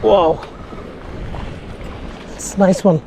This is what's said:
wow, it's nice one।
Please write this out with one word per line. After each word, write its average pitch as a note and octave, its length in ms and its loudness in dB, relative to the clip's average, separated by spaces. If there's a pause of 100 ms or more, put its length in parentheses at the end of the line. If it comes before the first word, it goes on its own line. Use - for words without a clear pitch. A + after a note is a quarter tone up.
wow, F3+ 200 6 (2000)
it's - 160 -10 (120)
nice F#3 260 6
one। D#3+ 180 4